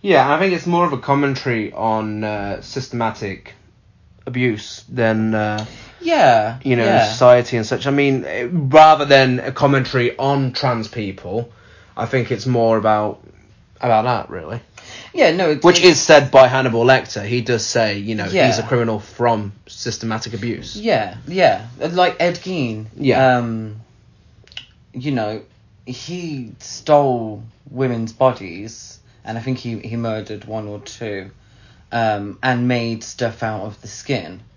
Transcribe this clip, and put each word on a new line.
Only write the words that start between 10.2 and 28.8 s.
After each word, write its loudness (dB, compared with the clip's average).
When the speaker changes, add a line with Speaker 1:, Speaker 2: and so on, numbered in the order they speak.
Speaker 1:
trans -4
people, -8
I -4
think -2
it's -4
more 2
about, 0
about 2
that, -2
really. -10
Speaker 2:
Yeah, 4
no, 2
it, -2
Speaker 1:
Which 6
Speaker 2:
it 2
Speaker 1:
is 8
said 6
by 10
Hannibal 0
Lecter. 2
He -2
does -2
say, 0
you -6
know, -6
Speaker 2:
Yeah. 2
Speaker 1:
he's 2
a -4
criminal -2
from -2
systematic -8
abuse. -8
Speaker 2:
Yeah, -2
yeah. 2
Like 0
Ed 0
Gein. -6
Speaker 1:
Yeah. 2
Speaker 2:
Um, -6
you -6
know, -4
he -10
stole 0
women's -4
bodies, -4